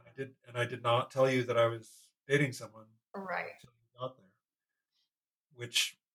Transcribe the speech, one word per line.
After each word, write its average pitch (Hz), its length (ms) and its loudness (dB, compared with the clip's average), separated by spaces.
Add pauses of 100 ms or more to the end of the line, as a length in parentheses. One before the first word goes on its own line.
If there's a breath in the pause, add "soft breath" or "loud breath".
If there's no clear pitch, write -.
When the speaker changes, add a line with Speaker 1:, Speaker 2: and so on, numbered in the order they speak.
Speaker 1:
I - 100 -20
did, 135 180 -10 (140)
and 120 80 -12
I 120 100 0
did 120 160 -8
not 120 280 2
tell 131 200 4
you 127 140 2
that 117 140 0
I 117 80 6
was 113 240 -4 (380)
dating 139 240 2
someone 110 340 -16 (280)
Speaker 2:
Right. 185 460 -6
Speaker 1:
until - 140 -20
you - 260 -20
got 131 160 -8
there, - 100 -20 (1300)
which, - 440 -4 (160)